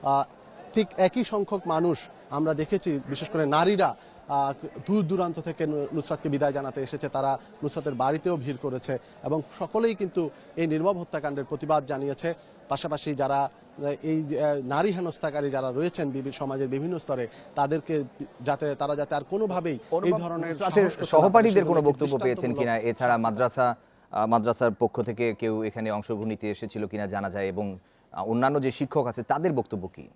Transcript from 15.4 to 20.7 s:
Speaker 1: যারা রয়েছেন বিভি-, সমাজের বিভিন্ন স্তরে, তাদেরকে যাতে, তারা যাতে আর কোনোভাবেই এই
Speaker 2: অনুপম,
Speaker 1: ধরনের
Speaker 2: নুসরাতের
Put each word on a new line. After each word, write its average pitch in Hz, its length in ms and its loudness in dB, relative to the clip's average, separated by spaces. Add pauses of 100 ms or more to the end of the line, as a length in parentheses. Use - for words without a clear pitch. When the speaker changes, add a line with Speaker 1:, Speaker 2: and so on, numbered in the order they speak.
Speaker 1:
যারা 131 220 -2
রয়েছেন 151 400 -2
বিভি-, 135 200 -6
সমাজের 135 360 -4
বিভিন্ন 151 320 -2
স্তরে, 127 280 -4 (280)
তাদেরকে 147 480 0 (380)
যাতে, 143 340 0
তারা 143 200 -2
যাতে 147 200 -2
আর 143 80 -2
কোনোভাবেই 185 500 -2
এই 120 60 -6 (120)
Speaker 2:
অনুপম, 175 260 2
Speaker 1:
ধরনের 170 320 -4
Speaker 2:
নুসরাতের 185 340 2